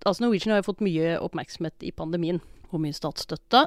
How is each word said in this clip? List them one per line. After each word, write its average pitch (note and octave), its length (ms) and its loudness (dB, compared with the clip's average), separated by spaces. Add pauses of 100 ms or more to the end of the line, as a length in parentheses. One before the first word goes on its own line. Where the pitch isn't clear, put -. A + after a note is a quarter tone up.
altså F#3+ 160 2
Norwegian A3 320 2
har G3+ 80 4
jo G3+ 100 -2
fått - 140 -6
mye E3 320 2
oppmerksomhet - 640 -8
i - 80 -8
pandemien. E3+ 500 -2 (300)
Hvor E3 80 -4
mye D3+ 160 -2
statsstøtte - 720 0